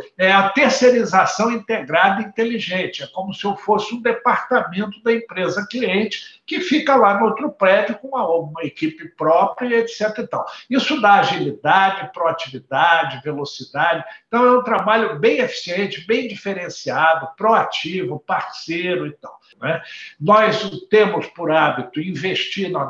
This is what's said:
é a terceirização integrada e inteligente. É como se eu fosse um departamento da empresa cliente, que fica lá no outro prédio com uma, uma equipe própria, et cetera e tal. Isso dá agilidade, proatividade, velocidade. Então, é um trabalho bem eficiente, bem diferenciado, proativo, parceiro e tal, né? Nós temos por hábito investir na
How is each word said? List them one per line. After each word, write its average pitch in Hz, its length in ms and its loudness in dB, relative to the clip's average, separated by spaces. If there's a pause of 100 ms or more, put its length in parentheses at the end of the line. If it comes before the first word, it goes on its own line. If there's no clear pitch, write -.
(160)
é 185 160 4
a 196 160 6
terceirização 233 1040 4
integrada 196 720 0
e - 20 -8
inteligente. 202 800 -4
É 135 40 -10
como 185 280 -10
se - 100 -8
eu 196 120 -2
fosse 208 380 -2
um 240 60 -8
departamento 214 1040 -2
da 233 100 2
empresa 196 580 -2
cliente, 214 760 -4
que 370 140 -4
fica 294 360 2
lá 202 220 4
no 220 80 2
outro 262 260 -2
prédio 202 440 2
com 269 120 -14
uma, 254 200 -4
uma 165 360 -4
equipe 156 520 -6
própria, 190 600 2
et 226 120 0
cetera 214 360 -4
e - 20 -10
tal. - 180 -6 (240)
Isso 269 320 0
dá 202 200 6
agilidade, 175 920 0
proatividade, 147 1120 0
velocidade. 143 840 -4 (220)
Então, 240 180 2
é 247 140 6
um 247 40 0
trabalho 214 560 0
bem 269 200 2
eficiente, 196 680 -4
bem 247 220 0
diferenciado, 160 1080 -2
proativo, 185 800 -2
parceiro 170 880 -6
e 151 60 -10
tal, - 260 -20 (220)
né? 135 200 -4 (400)
Nós 208 480 4 (220)
temos 208 380 4
por 165 220 -6
hábito 151 500 0
investir 185 720 -4
na 147 200 -4